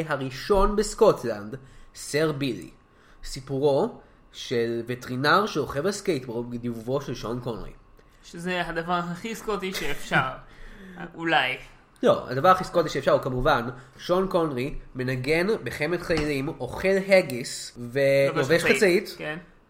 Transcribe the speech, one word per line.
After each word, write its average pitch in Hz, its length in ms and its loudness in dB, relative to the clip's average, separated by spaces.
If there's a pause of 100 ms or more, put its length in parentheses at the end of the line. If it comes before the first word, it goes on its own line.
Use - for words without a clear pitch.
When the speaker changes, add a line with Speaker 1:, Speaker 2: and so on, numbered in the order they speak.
Speaker 1:
הראשון 143 680 2
בסקוטלנד, 123 800 2 (400)
סר 156 360 0
בילי. 131 380 -4 (540)
סיפורו 139 760 0 (320)
של 117 560 -2
וטרינר 135 580 2
שרוכב 143 400 -4
על 202 60 0
סקייטבורד 123 600 -4
בדיבובו 120 500 -4
של 135 140 -8
שון 117 240 -6
קונרי. 110 320 -8 (520)
Speaker 2:
שזה 175 440 -4
הדבר 165 260 -4 (180)
הכי 220 240 -6
סקוטי 190 380 -4
שאפשר. 147 540 0 (480)
Speaker 1:
<laughs> 180 400 -16
Speaker 2:
אולי. 147 420 2 (460)
Speaker 1:
לא, 127 260 4
הדבר 135 200 4
הכי 185 140 6
סקוטי 170 260 0
שאפשר 151 220 0
הוא 139 100 4
כמובן, 127 480 2 (280)
שון 185 300 0
קונרי 151 460 0 (220)
מנגן 131 520 0 (160)
בחמד 156 380 -4
חיילים, 151 460 -2
אוכל 156 400 -6 (200)
הגיס, 151 720 2
Speaker 2:
לובש 120 200 -6 (380)
Speaker 1:
ולובש 165 280 4
Speaker 2:
חצאית. 160 140 6
Speaker 1:
חצאית. 202 400 4
Speaker 2:
כן. 156 200 -8 (320)